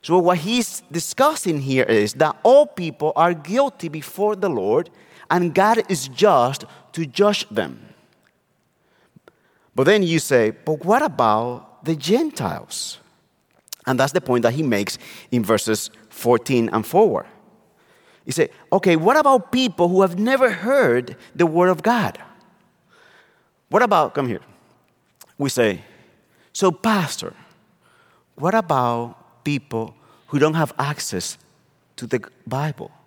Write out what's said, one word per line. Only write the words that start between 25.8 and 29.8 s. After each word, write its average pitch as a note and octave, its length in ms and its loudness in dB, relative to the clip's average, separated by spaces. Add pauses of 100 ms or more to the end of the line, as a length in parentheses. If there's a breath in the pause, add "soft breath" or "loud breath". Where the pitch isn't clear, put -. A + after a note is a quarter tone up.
"So, F#3 200 2
Pastor, G3+ 600 -4 (1040 soft breath)
what E3+ 180 -2
about B2 880 -2
people A#2 500 -6 (340 soft breath)